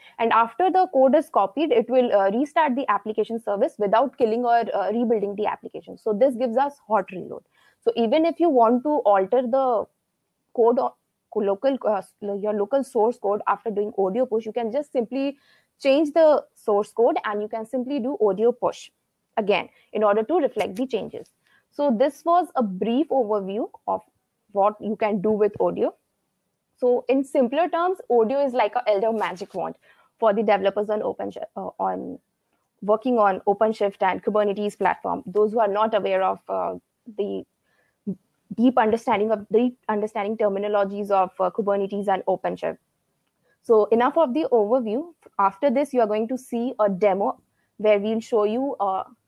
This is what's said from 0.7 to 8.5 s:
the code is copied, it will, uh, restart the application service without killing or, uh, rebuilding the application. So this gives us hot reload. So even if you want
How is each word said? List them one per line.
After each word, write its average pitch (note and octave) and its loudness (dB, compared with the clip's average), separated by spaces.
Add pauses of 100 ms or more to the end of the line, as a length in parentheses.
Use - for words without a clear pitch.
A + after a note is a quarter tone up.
the F#4 2
code C4 4
is D#4 2
copied, C#4 0
it - 2
will, B3 2
uh, D4 4
restart D4 0
the C4 -4
application G#3+ -2
service A3 -2
without A3 0
killing A#3 0
or, A#3 2 (100)
uh, F#3+ -2
rebuilding A3 0
the G#3 -4
application. - -10
So - -4
this B3 2
gives A3+ -2
us C#4 -2
hot G3+ 0
reload. - -12 (380)
So - 0
even A#3+ 2
if E4 0
you E4+ 4
want B3 4